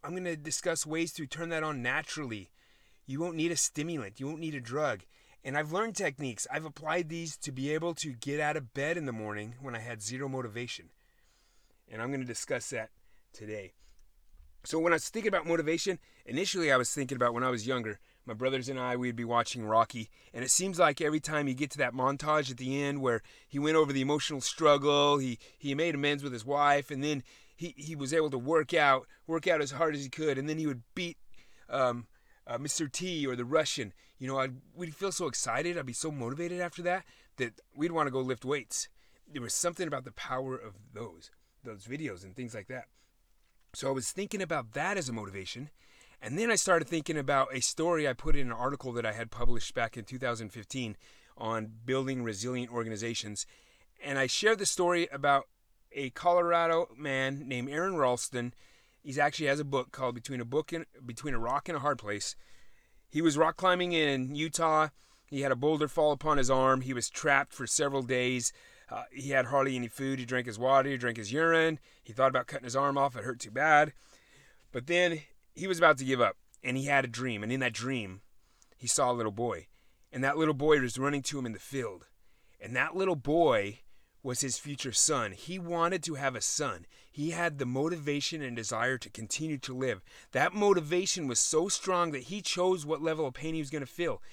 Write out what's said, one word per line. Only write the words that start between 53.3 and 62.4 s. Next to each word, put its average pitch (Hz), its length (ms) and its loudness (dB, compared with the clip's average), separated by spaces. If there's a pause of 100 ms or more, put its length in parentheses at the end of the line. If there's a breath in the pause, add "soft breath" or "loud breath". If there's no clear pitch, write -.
And 139 200 -2
I 135 80 2
shared 208 320 2
the 196 60 0
story 175 440 2
about 139 380 2 (460)
a 135 160 -4
Colorado 170 880 4
man 135 500 -2
named 131 240 -4
Aaron 175 260 -2
Ralston. 123 580 0 (480 soft breath)
He's 139 160 -8
actually 151 280 2
has 143 140 2
a 147 40 -2
book 135 280 -2
called 127 220 -4
Between 123 260 -8
a 120 40 -4
Book 143 280 -2
and, 165 140 -6 (180)
Between 123 300 -6
a 117 40 2
Rock 127 300 -2
and 165 80 -2
a 139 40 -2
Hard 139 180 0
Place. 104 380 -6 (720 soft breath)